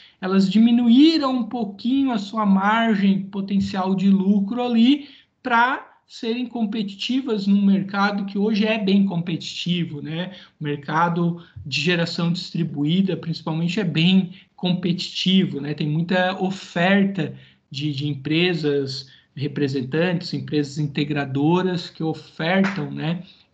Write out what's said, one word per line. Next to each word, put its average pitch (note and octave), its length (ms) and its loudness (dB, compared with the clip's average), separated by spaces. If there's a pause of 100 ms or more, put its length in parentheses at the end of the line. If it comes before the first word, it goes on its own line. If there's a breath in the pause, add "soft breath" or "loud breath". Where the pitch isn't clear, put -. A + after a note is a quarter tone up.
(200 loud breath)
elas F#3+ 300 2
diminuíram B3 800 6
um B3 120 -2
pouquinho B3 680 -2
a A3 60 0
sua G#3+ 260 -4
margem G3 800 4
potencial G3 720 -2
de F#3+ 160 2
lucro G3 520 2
ali B3 460 4 (340 loud breath)
pra B3 440 2 (200)
serem A#3+ 380 -4
competitivas A3 1000 -2
num G3+ 180 4
mercado G3 640 2
que - 100 -8
hoje G#3+ 300 2
é A3 100 2
bem G3 300 4
competitivo, E3 960 -4
né? E3 300 -8 (280 loud breath)
O D3+ 40 -8
mercado E3+ 800 -2 (220 loud breath)
de C3+ 160 -4
geração E3+ 500 0
distribuída, E3 840 -2
principalmente, E3 640 -4
é G3+ 40 -2
bem F3 480 2 (220 loud breath)
competitivo, F3 1080 -2
né? C#3+ 100 -6
Tem D3+ 160 -6
muita F#3 540 0
oferta F#3 920 0 (360 loud breath)
de, D3 240 -4
de C#3 120 -6
empresas D3 1000 -2 (260 soft breath)
representantes, C#3+ 1000 -2
empresas C#3+ 420 -4
integradoras D3+ 1120 0
que - 140 -10
ofertam, D#3+ 880 -2
né, D3+ 320 -6 (320 loud breath)